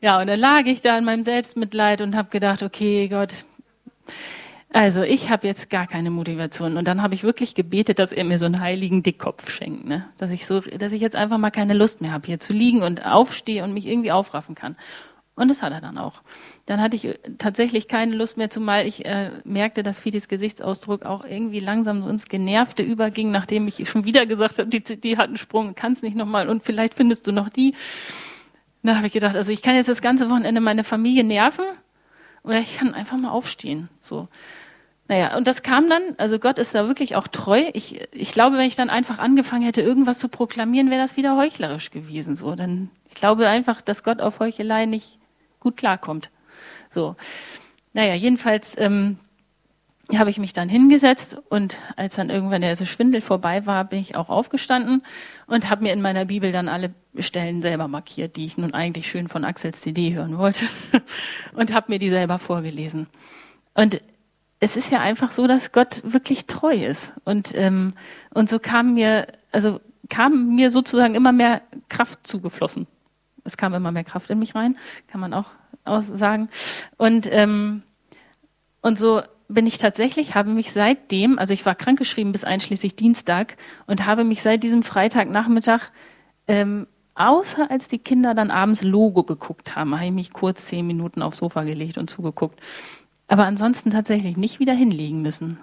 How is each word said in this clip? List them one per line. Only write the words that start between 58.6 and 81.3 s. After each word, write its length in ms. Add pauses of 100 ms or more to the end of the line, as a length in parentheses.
eigentlich 340
schön 200
von 160
Axels 360
C 120
D 220
hören 240
wollte 280 (260)
<laughs> 600
und 200
hab 160
mir 100
die 120
selber 280
vorgelesen. 680 (680)
Und 260 (580)
es 180
ist 140
ja 100
einfach 300
so, 160
dass 260
Gott 320
wirklich 420
treu 280
ist 380 (120)
und, 300
ähm, 400 (400)
und 160
so 80
kam 360
mir, 340 (240)
also 280 (280)
kam 480
mir 140
sozusagen 440
immer 180
mehr 300 (260)
Kraft 380
zugeflossen. 600 (580)
Es 120
kam 180
immer 180
mehr 120
Kraft 260
in 100
mich 140
rein, 220 (300)
kann 140
man 140
auch 120 (380)
aus-, 240
sagen. 400 (480)
Und, 340
ähm, 540 (1000)
und 160
so 240 (300)
bin 140
ich 120
tatsächlich, 580
habe 140
mich 220
seitdem, 640